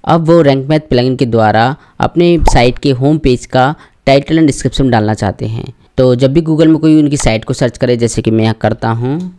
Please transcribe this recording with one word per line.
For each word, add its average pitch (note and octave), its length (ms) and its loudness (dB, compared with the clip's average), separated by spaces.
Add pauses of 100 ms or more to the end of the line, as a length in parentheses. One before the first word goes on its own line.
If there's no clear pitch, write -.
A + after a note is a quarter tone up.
अब E3 220 0
वो E3+ 160 4
रैंक C3+ 260 0
मैथ D#3 200 2
प्लगइन B2+ 280 0
के C3 100 -2
द्वारा A2 380 2 (360)
अपने E3 260 0 (180)
साइट B2 340 2
के C#3+ 140 -2
होम C#3 260 0
पेज B2+ 280 -2
का B2+ 180 0 (420)
टाइटल C#3 300 0
and D#3+ 100 2
डिस्क्रिप्शन C3 440 -2
डालना G#2+ 240 0
चाहते G2+ 320 -6
हैं। A2 260 -10 (260)
तो B2+ 160 2
जब C3+ 180 0
भी E3 100 2
Google D#3 240 0
में D#3+ 120 4
कोई D#3 200 2
उनकी D3 180 0
साइट A2+ 280 -2
को C3 100 -6
सर्च A#2+ 240 -4
करे, B2 180 0
जैसे A2+ 260 -2
कि A2+ 80 0
मैं A2 140 0
यहाँ A2 160 0
करता A2 300 -4
हूँ B2 280 -4 (200)